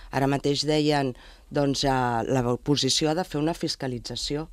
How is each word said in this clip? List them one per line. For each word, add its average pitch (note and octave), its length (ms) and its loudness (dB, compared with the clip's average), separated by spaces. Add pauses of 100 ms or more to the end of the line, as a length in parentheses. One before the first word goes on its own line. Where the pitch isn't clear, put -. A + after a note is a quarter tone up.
(100)
Ara C3+ 200 0
mateix C#3+ 340 0
deien, D3 500 2 (360)
doncs, C#3+ 340 0
eh, C#3 60 4 (380)
la C3 240 2
oposició C3+ 580 0
ha D#3 40 0
de F3+ 100 0
fer - 160 -6
una D#3 120 0
fiscalització C#3 1000 -6